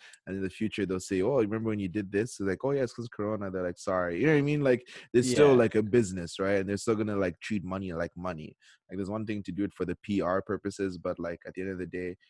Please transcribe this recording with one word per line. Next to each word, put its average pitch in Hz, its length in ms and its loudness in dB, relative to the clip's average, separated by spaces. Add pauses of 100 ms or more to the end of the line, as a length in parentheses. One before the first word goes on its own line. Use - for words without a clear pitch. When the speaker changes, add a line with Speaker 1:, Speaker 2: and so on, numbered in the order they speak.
(260)
Speaker 1:
And 95 100 -6
in 98 60 -6
the 95 80 -2
future, 104 360 -4
they'll 92 140 -2
say, 92 220 0
"Oh, 131 160 2
remember 110 320 0
when 104 100 -2
you 98 80 -2
did 98 240 -4
this?" 104 240 -2
So 101 80 -4
like, 92 200 -2
"Oh, 135 80 0
yeah, 139 100 0
it's 120 120 -4
'cause 117 140 -10
Corona." 104 420 -6
They're 92 120 -4
like, 90 160 -4
"Sorry." 90 420 0
You 131 60 4
know 156 60 6
what 151 60 6
I 143 40 4
mean? 147 200 0
Like, 123 260 4 (240)
there's 123 180 6
still, 143 200 8
Speaker 2:
Yeah. 135 40 10 (100)
Speaker 1:
like, 110 100 2
a 110 80 4
business, 95 560 0
right? 98 220 2
And 95 80 -2
they're 101 100 0
still 113 180 0
gonna, 104 200 -2
like, 92 240 0
treat 101 240 -2
money 95 280 -6
like 85 240 -6
money. 87 400 -8 (320)
Like, 92 100 -12
there's 98 120 -6
one 107 160 -6
thing 104 180 -4
to 92 80 -8
do 98 120 -2
it 95 100 -4
for 92 100 -4
the 87 120 -4
P 101 240 -2
R 90 220 2
purposes, 98 560 -4
but, 90 200 -6
like, 85 280 -8
at 87 80 -14
the 92 80 -8
end 95 80 -6
of 92 80 -8
the 90 80 -6
day, 90 300 -8 (140)